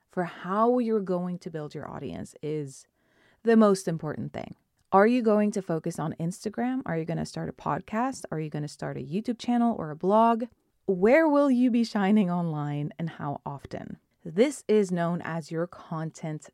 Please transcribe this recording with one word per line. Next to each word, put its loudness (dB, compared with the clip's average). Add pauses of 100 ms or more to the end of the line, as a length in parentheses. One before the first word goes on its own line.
(120)
for -2
how 0
you're 0
going -4
to -14
build -10
your -10
audience -10
is -6 (580)
the 6
most 6
important -6
thing. -10 (380)
Are 8
you 4
going 4
to -4
focus -4
on -4
Instagram? -4
Are -4
you -4
gonna -4
start -8
a -8
podcast? -4
Are -6
you -6
gonna -6
start -8
a -8
YouTube -6
channel 2
or -8
a -10
blog? 4 (420)
Where 4
will 4
you 4
be 2
shining 4
online -2
and -6
how -6
often? -12 (260)
This 0
is 2
known 0
as -8
your -2
content -10